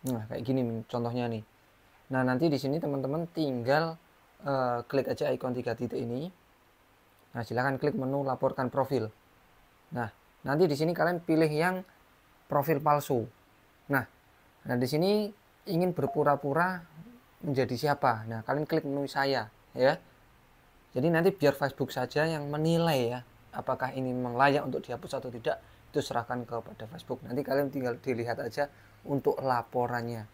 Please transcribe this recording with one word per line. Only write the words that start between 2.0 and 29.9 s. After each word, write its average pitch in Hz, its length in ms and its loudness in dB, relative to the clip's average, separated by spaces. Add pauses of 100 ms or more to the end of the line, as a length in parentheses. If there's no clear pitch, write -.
Nah, 127 80 4
nanti 127 240 4
di 147 80 4
sini 143 240 0
teman-teman 143 560 -2
tinggal, 147 640 0 (480)
eh, 127 400 0
klik 135 240 0
aja 147 160 -2
ikon 127 240 -2
tiga 123 240 -4
titik 123 240 -4
ini. 131 320 -6 (1040)
Nah, 117 80 -4
silahkan 127 320 0
klik 143 180 0
menu 135 300 -2
laporkan 127 480 0
profil. 127 400 0 (800)
Nah, 120 160 -4 (340)
nanti 151 240 4
di 147 80 2
sini 160 220 0
kalian 170 240 2
pilih 160 320 4
yang 185 320 0 (640)
profil 147 320 2
palsu. 147 480 2 (640)
Nah, 127 160 0 (560)
nah, 123 160 0
di 127 80 0
sini 202 400 2 (420)
ingin 175 240 2
berpura-pura 147 880 0 (640)
menjadi 127 320 0
siapa? 127 480 2
Nah, 113 160 -6
kalian 143 240 0
klik 156 160 0
menu 139 240 -4
saya 135 400 0 (260)
ya. 131 220 4 (960)
Jadi 151 240 0
nanti 170 160 6
biar 147 240 2
Facebook 135 400 -2
saja 147 320 0
yang 147 240 -2
menilai 156 640 2
ya, 123 60 -8 (340)
apakah 131 400 -4
ini 131 160 -2
memang 123 240 -2
layak 139 320 4
untuk 131 160 -4
dihapus 123 320 -8
atau 127 160 -6
tidak, 120 320 -4 (320)
itu 143 80 2
serahkan 123 400 -2
kepada 113 480 -10
Facebook. - 320 -10
Nanti 139 240 -4
kalian 139 240 0
tinggal 127 320 -2
dilihat 120 400 -2
aja 143 240 -2 (400)
untuk 143 320 0
laporannya. 120 960 -2